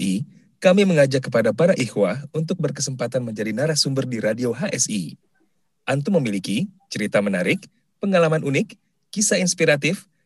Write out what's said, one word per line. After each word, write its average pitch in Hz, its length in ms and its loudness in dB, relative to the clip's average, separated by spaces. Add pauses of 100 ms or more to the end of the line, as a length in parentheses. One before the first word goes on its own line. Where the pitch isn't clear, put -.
I, 98 240 -2 (320)
kami 190 240 6
mengajak 139 400 4
kepada 113 320 0
para 175 240 4
ikhwah 107 400 0 (160)
untuk 160 240 -4
berkesempatan 131 640 -4
menjadi 110 320 -4
narasumber 139 480 0
di 123 160 -6
Radio 113 320 0
H 139 160 -4
S 120 240 0
I. 95 240 -4 (720)
Antum 143 320 0
memiliki 107 480 -2 (240)
cerita 101 320 -2
menarik, 101 400 -2 (340)
pengalaman 170 460 2
unik, 143 320 -2 (380)
kisah 208 240 0
inspiratif, 160 720 0 (160)